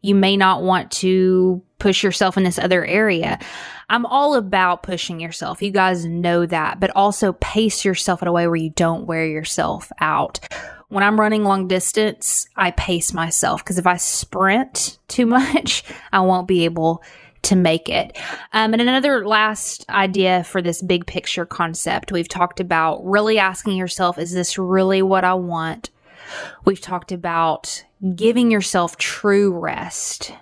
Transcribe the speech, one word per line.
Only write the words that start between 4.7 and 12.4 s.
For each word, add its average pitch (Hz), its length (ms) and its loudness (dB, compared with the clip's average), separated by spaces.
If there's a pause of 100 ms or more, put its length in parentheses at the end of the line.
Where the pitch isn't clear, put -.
pushing 170 360 -8
yourself. 165 420 -10
You 196 100 -4
guys 185 340 2
know 170 400 0
that, 165 340 -4
but 190 160 0
also 196 380 2
pace - 500 -2
yourself 185 380 -2
in 175 80 -2
a - 20 0
way 170 160 2
where 165 80 0
you 160 140 -4
don't 165 360 0
wear 165 200 -2
yourself 160 720 -4
out. 156 400 0 (480)
When 196 160 0
I'm 214 160 4
running 214 240 2
long 190 240 2
distance, - 880 -2